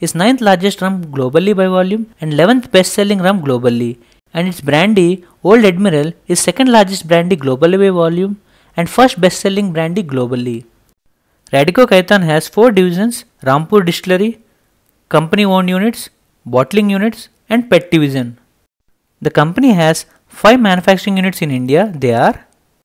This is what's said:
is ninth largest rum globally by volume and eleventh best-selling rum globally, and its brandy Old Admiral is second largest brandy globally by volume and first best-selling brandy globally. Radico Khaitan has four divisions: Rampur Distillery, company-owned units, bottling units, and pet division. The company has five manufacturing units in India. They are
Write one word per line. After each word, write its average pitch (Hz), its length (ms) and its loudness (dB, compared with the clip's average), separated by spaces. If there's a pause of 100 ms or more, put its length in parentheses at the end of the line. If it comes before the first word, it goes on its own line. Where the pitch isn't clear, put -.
is 170 120 -6
ninth 233 280 0
largest 196 400 0
rum 185 240 -4
globally 147 500 -2
by 190 120 2
volume 185 520 -2
and 156 140 -6
eleventh 214 360 2
best-selling 202 500 0
rum 185 220 0
globally, 120 560 -2 (360)
and 175 160 -4
its 175 100 -10
brandy 185 640 0 (180)
Old 220 220 4
Admiral 175 480 0 (160)
is 175 140 -2
second 262 280 0
largest 196 380 2
brandy 170 300 0
globally 139 420 0
by 196 120 2
volume 180 500 -2 (380)
and 170 80 -4
first 247 320 0
best-selling 196 540 -2
brandy 165 300 -4
globally. 123 600 -6 (880)
Radico 175 400 4
Khaitan 190 300 2
has 156 260 0
four 233 240 2
divisions: 185 540 -2 (180)
Rampur 156 400 0
Distillery, 185 540 -2 (720)
company-owned 185 580 0
units, 190 440 -4 (340)
bottling 165 460 0
units, 202 380 -4 (200)
and 240 220 -2
pet 170 180 2
division. 135 480 -2 (840)
The 151 120 -4
company 180 420 2
has 160 320 0 (220)
five 240 320 2
manufacturing 190 580 0
units 185 240 -4
in 160 80 -2
India. 139 420 0
They 131 220 -2
are 147 320 0 (400)